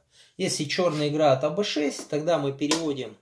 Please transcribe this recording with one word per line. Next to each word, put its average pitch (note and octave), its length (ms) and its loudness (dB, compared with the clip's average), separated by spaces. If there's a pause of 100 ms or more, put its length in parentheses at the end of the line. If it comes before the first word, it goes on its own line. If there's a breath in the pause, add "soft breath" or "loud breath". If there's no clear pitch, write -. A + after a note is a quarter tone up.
(360 soft breath)
Если F3 280 -2
черные D3+ 440 0
играют C#3+ 340 4
А D#3 80 2
Б G3+ 140 -2
шесть, - 440 -4
тогда D#3 300 0
мы C#3 180 -2
переводим C#3+ 640 -2